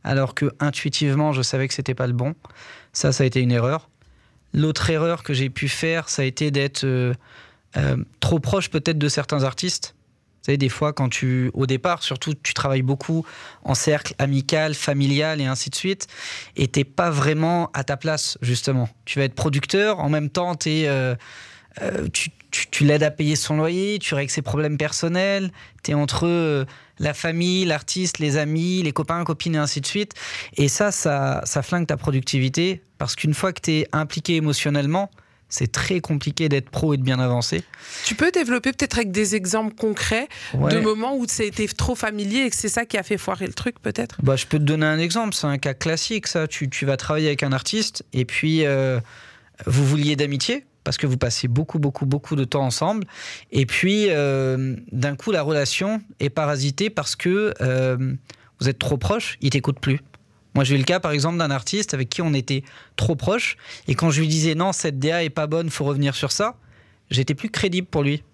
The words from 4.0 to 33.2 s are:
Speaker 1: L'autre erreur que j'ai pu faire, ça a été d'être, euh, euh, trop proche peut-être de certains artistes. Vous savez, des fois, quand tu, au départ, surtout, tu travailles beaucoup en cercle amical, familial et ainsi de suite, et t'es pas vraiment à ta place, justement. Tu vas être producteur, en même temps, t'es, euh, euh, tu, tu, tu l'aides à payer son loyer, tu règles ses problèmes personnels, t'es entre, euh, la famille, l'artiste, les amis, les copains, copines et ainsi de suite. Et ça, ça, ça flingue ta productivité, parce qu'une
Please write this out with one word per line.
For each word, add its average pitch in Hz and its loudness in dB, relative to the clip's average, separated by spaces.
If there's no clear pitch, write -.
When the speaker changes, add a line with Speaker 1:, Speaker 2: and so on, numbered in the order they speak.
Speaker 1:
L'autre 151 2
erreur 165 0
que 147 -4
j'ai 131 2
pu 139 -4
faire, 160 0
ça 143 0
a - 2
été 143 0
d'être, 139 0
euh, 127 2
euh, 139 2
trop 165 2
proche 190 0
peut-être 160 0
de 147 2
certains 143 0
artistes. - -4
Vous - -16
savez, 143 2
des 135 2
fois, 151 0
quand 127 0
tu, 127 0
au 135 0
départ, 143 0
surtout, 147 -4
tu - -4
travailles 135 2
beaucoup 143 0
en 135 0
cercle - 0
amical, 139 2
familial 143 2
et 135 0
ainsi 131 -2
de - -8
suite, 196 -4
et 135 2
t'es 139 2
pas 175 0
vraiment 156 2
à 139 -4
ta 139 -4
place, 156 -4
justement. 123 0
Tu - -4
vas 139 4
être 123 -4
producteur, 185 2
en 143 0
même 151 0
temps, 175 0
t'es, 156 0
euh, 131 0
euh, - -2
tu, - -4
tu, - -4
tu 143 2
l'aides 151 6
à 151 2
payer 151 0
son - -2
loyer, 185 0
tu - -4
règles 139 -2
ses 151 -2
problèmes 151 -2
personnels, 180 0
t'es 156 0
entre, 147 0
euh, 160 2
la 151 0
famille, 175 0
l'artiste, 170 -2
les 147 2
amis, 160 0
les 151 0
copains, 165 -2
copines 160 -2
et 151 2
ainsi 147 -2
de - -8
suite. 208 -4
Et 139 4
ça, 202 2
ça, 139 0
ça - -2
flingue 175 0
ta 147 0
productivité, 139 0
parce - -4
qu'une 151 0